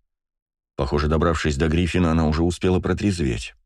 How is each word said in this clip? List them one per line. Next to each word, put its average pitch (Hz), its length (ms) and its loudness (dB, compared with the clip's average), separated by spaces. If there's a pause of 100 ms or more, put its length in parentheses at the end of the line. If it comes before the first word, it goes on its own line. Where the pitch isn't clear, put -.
(760)
Похоже, 73 320 0
добравшись 78 500 0
до 80 100 2
Гриффина, 85 440 2
она 80 140 2
уже 78 160 0
успела 90 380 0
протрезветь. 87 720 -2 (120)